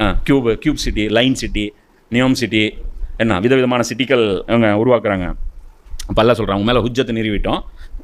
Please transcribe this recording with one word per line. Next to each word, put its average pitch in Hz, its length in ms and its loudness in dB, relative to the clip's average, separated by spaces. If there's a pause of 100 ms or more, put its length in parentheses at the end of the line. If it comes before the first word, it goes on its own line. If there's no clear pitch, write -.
ஆ, 98 180 2 (120)
கியூப், 120 360 2
கியூப் 147 80 0
சிட்டி, 107 340 -2
லைன் 123 260 2
சிட்டி, 104 400 -4 (360)
நியோம் 127 220 4
சிட்டி, 110 460 0 (380)
என்ன 110 240 2
விதவிதமான 123 420 2 (120)
சிட்டிகள் 113 520 0
இவங்க 117 200 2
உருவாக்குறாங்க. 104 680 2 (720)
அப்ப - 160 2
அல்லாஹ் 113 140 4
சொல்றான், 98 180 -2
"உங்க 104 180 2
மேல 123 80 2
ஹுஜ்ஜத்தை 120 300 -2
நிறுவிட்டோம்." 110 500 -2 (440)